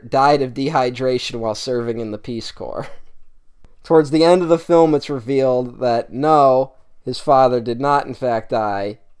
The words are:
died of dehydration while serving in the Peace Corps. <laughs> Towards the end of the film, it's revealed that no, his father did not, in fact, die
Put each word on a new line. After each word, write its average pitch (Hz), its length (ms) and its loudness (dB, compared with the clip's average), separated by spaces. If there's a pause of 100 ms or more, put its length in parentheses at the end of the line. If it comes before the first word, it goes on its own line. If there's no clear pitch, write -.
died 139 340 2
of 127 120 -6
dehydration 127 840 -2
while 113 180 -4
serving 117 460 -6
in 110 100 -8
the 107 80 -10
Peace 113 320 -10
Corps. - 380 -12 (460)
<laughs> - 500 -20
Towards 156 260 4
the 160 140 2
end 175 180 4
of 165 60 -4
the 165 100 4
film, 165 360 4
it's 143 160 -4
revealed 127 680 -2
that 120 340 -2
no, 135 640 4 (300)
his 127 160 -8
father 131 400 4
did 117 200 -6
not, 143 260 0
in 127 80 -10
fact, 117 360 -4
die 104 480 -4 (220)